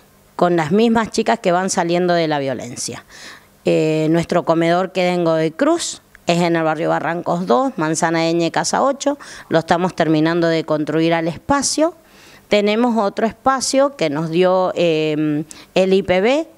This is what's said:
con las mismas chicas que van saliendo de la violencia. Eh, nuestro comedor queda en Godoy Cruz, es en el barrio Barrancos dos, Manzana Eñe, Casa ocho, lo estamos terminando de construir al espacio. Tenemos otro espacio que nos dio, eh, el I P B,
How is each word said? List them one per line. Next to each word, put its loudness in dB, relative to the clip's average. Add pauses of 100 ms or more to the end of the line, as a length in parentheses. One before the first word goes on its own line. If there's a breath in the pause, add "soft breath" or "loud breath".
(340 loud breath)
con 2
las 0
mismas 2
chicas -2
que 0
van 0
saliendo 0
de 2
la -2
violencia. -8 (600 loud breath)
Eh, 2
nuestro 0
comedor 0
queda 0
en -2
Godoy 0
Cruz, -2 (260)
es 0
en 0
el 0
barrio -2
Barrancos -2
dos, 0
Manzana 0
Eñe, 0
Casa -2
ocho, -2 (320 loud breath)
lo 2
estamos 0
terminando 2
de 0
construir 0
al 0
espacio. -2 (540 loud breath)
Tenemos 2
otro 0
espacio 0
que -2
nos -4
dio, 2
eh, 0 (320 loud breath)
el 2
I 4
P 0
B, 0